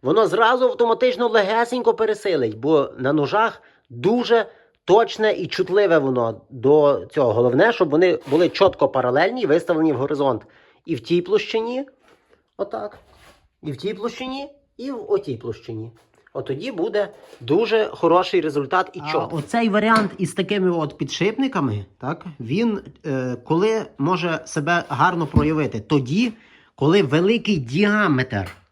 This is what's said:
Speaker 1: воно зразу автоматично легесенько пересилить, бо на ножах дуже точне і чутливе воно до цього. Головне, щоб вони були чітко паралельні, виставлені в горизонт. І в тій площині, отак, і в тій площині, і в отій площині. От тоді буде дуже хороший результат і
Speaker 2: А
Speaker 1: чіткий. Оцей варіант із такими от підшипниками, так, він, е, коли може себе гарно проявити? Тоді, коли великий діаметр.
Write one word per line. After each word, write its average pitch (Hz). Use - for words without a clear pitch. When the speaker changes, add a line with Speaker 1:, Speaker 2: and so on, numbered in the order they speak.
Speaker 1:
воно 185
зразу 233
автоматично 247
легесенько 226
пересилить, 180
бо 143
на 135
ножах 165
дуже 214
точне 214
і 180
чутливе 180
воно 123
до 139
цього. 123
Головне, 127
щоб -
вони 170
були 160
чітко -
паралельні, 151
виставлені 160
в -
горизонт. 135
І 160
в 120
тій 175
площині, 220
отак, 208
і 151
в 123
тій 208
площині, 254
і 262
в 226
отій 156
площині. 113
От 135
тоді 170
буде 208
дуже 202
хороший 175
результат 156
і 185
Speaker 2:
А 151
Speaker 1:
чіткий. 156
Оцей 233
варіант 214
із 175
такими 190
от 156
підшипниками, 170
так, 151
він, 196
е, 127
коли 202
може 160
себе 165
гарно 165
проявити? 147
Тоді, 156
коли 170
великий 185
діаметр. 139